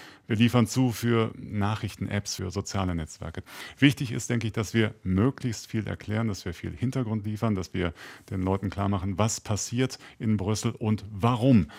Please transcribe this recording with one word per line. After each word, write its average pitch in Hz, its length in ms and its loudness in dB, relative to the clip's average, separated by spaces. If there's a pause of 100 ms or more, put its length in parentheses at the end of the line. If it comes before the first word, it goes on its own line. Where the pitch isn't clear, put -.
(280)
Wir 117 80 0
liefern 113 320 6
zu 127 240 2
für 113 440 2
Nachrichten-Apps, 104 1000 -4
für 95 160 -4
soziale 95 420 -2
Netzwerke. 82 480 -8 (360)
Wichtig 135 340 4
ist, 127 180 -4
denke 117 160 0
ich, 107 60 -4
dass 110 200 -2
wir 110 300 2
möglichst 110 640 0
viel 110 220 -2
erklären, 107 400 -2
dass 98 160 -6
wir 87 100 -6
viel 87 200 -8 (100)
Hintergrund 113 420 -2
liefern, 107 300 0
dass 90 180 -6
wir 87 180 0 (380)
den 92 120 -2
Leuten 95 280 0
klar 98 180 -2
machen, 98 300 -2
was 110 220 2
passiert 120 580 -2 (220)
in 110 160 2
Brüssel 104 340 0
und 107 400 -2
warum. 113 560 4 (120)